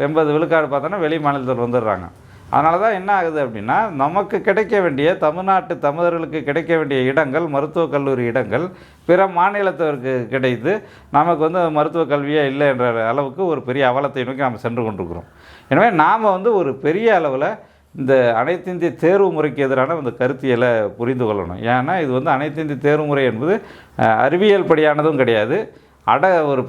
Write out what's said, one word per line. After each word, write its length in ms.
எண்பது 300
விழுக்காடு 380
பார்த்தோன்னா 320
வெளி 180
மாநிலத்தவர் 420
வந்துடுறாங்க. 400
அதனால 280
தான் 200
என்ன 200
ஆகுது 260
அப்படின்னா, 320
நமக்கு 360
கிடைக்க 320
வேண்டிய, 260
தமிழ்நாட்டு 520
தமிழர்களுக்கு 640
கிடைக்க 320
வேண்டிய 180
இடங்கள், 440
மருத்துவக் 400
கல்லூரி 380
இடங்கள் 340
பிற 200
மாநிலத்தவருக்கு 760
கிடைத்து 380
நமக்கு 300
வந்து 160
மருத்துவ 340
கல்வியே 380
இல்லை 220
என்ற 120
அளவுக்கு 300
ஒரு 160
பெரிய 220
அவலத்தை 380
நோக்கி 180
நாம் 200
சென்று 200
கொண்டிருக்கிறோம். 400
எனவே 160
நாம 320
வந்து 240
ஒரு 120
பெரிய 220
அளவுல 300
இந்த 200
அனைத்து 340
இந்திய 180
தேர்வு 340
முறைக்கு 300
எதிரான 320
இந்த 240
கருத்தியலை 480
புரிந்து 300
கொள்ளணும். 340
ஏன்னா 200
இது 140
வந்து 180
அனைத்து 280
இந்திய 240
தேர்வு 220
முறை 200
என்பது, 240
அஹ், 220
அறிவியல் 460
படியானதும் 520
கிடையாது, 360
அட-, 280
ஒரு 160